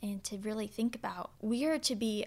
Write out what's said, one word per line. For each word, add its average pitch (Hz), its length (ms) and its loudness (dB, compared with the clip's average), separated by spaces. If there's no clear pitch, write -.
and 202 220 -4
to 208 140 -6
really 214 300 -2
think 233 280 0
about. 185 360 -6
We 240 240 2
are 311 140 4
to 269 180 0
be 214 300 0